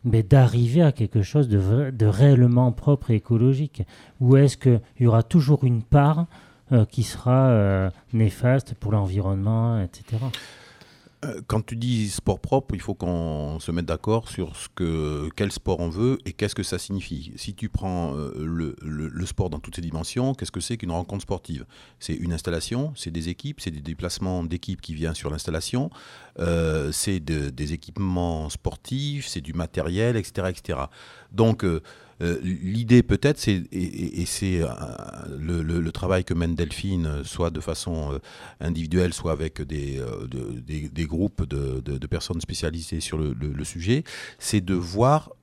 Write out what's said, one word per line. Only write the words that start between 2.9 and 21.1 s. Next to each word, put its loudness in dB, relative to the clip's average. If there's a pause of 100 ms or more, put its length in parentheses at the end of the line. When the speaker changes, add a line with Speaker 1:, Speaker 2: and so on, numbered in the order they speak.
Speaker 1:
et 6
écologique ? 2 (360)
Ou 8
est-ce 6
qu'il 6 (180)
y 4
aura 6
toujours 4
une 2
part, 6 (460)
euh, 8
qui -2
sera, 4
euh, 4 (240)
néfaste 2
pour -4
l'environnement, 2
et -2
cetera ? -6 (920)
Speaker 2:
Euh, -8
quand -2
tu -8
dis 0
sport -2
propre, 0
il -6
faut -6
qu'on -4
se -8
mette -2
d'accord -2
sur -8
ce -14
que, -2
quel -2
sport -4
on -2
veut 0
et -8
qu'est-ce -4
que -4
ça -6
signifie. -8
Si -10
tu -8
prends, -2
euh, -6 (100)
le, -4
le, -6
le -6
sport -4
dans -8
toutes -14
ses -8
dimensions, -4
qu'est-ce -8
que -8
c'est -6
qu'une -8
rencontre -4